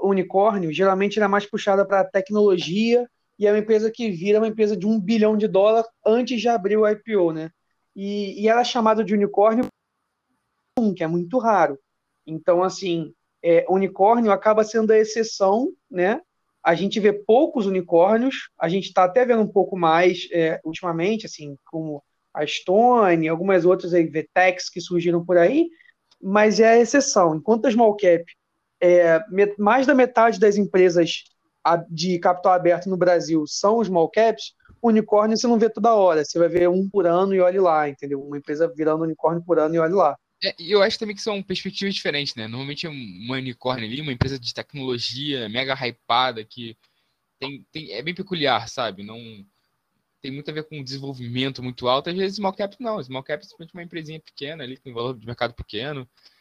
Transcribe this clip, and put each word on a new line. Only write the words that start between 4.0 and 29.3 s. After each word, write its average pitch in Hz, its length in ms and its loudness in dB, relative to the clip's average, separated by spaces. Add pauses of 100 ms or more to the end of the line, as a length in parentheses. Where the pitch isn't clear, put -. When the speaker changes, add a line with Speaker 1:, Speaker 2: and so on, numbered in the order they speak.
Speaker 1:
vira 196 300 0
uma 226 80 2
empresa 214 280 0
de 185 120 -4
um 220 120 0
bilhão 214 380 2
de 208 100 0
dólar 208 380 2 (180)
antes 233 380 0
de 226 60 -2
abrir 208 300 0
o 214 100 4
I 214 80 0
P 214 200 -6
O, 170 160 2
né? 160 200 -10 (440)
E, 202 460 -8
e 214 60 2
ela 233 140 4
é 247 40 -2
chamada 220 380 0
de 190 100 -2
unicórnio, 208 540 2 (1300)
que 170 80 -6
é 160 40 0
muito 175 300 -4
raro. 185 400 2 (480)
Então, 170 380 0
assim, 175 500 -4 (300)
é, 170 260 4
unicórnio 196 640 2
acaba 214 320 4
sendo 220 280 0
a 220 60 6
exceção, 220 720 0 (200)
né? 190 300 0 (420)
A 165 100 4
gente 190 260 -2
vê 202 140 4
poucos 233 540 2
unicórnios, 190 840 0 (100)
a 165 80 -2
gente 180 240 -4
tá 190 120 4
até 185 220 2
vendo 233 180 2
um 208 40 0
pouco 190 300 0
mais, 175 540 2
é, 165 320 0
ultimamente, 175 640 -6
assim, 147 280 -16 (100)
como 156 380 -10 (300)
a 156 140 -6
Stone, 190 840 2
algumas 175 340 0
outras 180 300 2
aí, 175 140 4
Vtex 180 600 -2
que 175 120 -12
surgiram 170 420 -2
por 175 140 2
aí, 269 320 4 (520)
mas 208 380 2
é 226 100 6
a 233 100 6
exceção. 220 560 2
Enquanto 214 320 0
a 247 40 2
small 214 240 4
cap, 175 300 2 (560)
é, 175 380 6 (100)
met-, 202 300 0